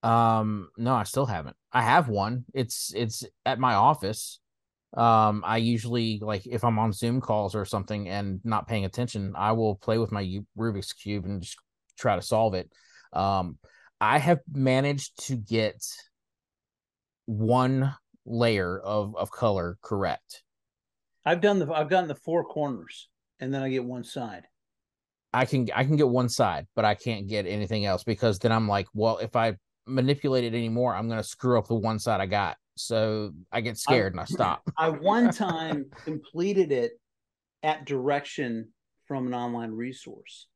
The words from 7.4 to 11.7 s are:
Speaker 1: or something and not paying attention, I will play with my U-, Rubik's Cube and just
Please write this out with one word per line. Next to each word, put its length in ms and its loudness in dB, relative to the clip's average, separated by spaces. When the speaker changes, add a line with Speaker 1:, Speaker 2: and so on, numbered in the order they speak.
Speaker 1:
or 100 -2
something 440 -6
and 340 -4
not 240 -2
paying 180 -2
attention, 500 -6
I 180 0
will 220 2
play 220 0
with 140 0
my 100 -2
U-, 240 -6
Rubik's 360 -4
Cube 320 -6
and 160 -6
just 160 -14